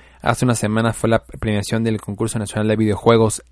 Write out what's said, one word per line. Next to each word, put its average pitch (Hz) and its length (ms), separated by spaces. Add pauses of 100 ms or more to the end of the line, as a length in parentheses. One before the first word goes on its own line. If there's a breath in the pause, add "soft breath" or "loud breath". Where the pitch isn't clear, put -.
(200 soft breath)
Hace - 240
una 123 100
semana 110 380
fue - 180
la 113 140
premiación 110 580
del 110 180
Concurso 107 380
Nacional 107 300
de 107 80
Videojuegos 110 760